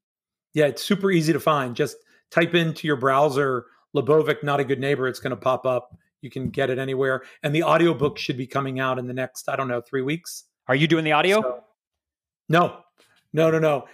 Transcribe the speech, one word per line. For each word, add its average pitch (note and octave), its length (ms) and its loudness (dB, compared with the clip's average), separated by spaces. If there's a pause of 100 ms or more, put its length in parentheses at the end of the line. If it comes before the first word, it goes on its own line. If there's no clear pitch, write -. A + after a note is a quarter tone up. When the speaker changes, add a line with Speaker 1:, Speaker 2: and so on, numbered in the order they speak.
(540)
Speaker 1:
yeah, D3+ 120 4
it's - 180 -2
super G3 280 0
easy E3 200 4
to C#3+ 80 0
find. C3 380 0
Just D3 180 -2 (360)
type E3+ 220 2
into E3 340 0
your C#3+ 100 0
browser, C3+ 680 0 (280)
Lebovic, D3 480 2
Not C#3+ 160 0
a C#3 60 0
Good B2+ 160 -2
Neighbor. C3+ 260 -2
It's B2 140 -6
gonna B2+ 160 -4
pop C3 280 -2
up. B2+ 320 -4 (240)
You C3 80 -16
can B2+ 200 -6
get C3+ 200 -2
it B2+ 80 -2
anywhere. C3 460 -2 (180)
And D3 140 -2
the E3 80 2
audiobook D#3 540 2
should - 180 -6
be B2+ 120 -8
coming C3+ 340 -4
out C3 180 -2
in B2 80 -8
the B2 60 -8
next, B2+ 340 -8
I C#3 80 -2
don't C3 140 -4
know, A#2+ 100 -2
three C3+ 220 -4
weeks. D3 420 -6 (240)
Speaker 2:
Are C3 80 2
you D#3 120 2
doing D#3+ 180 2
the D3+ 80 2
audio? F#3 280 4
Speaker 1:
So, B2 220 -6 (840)
no, E3 300 2 (520)
no, D#3+ 180 2
no, D#3+ 100 2
no. D3 340 0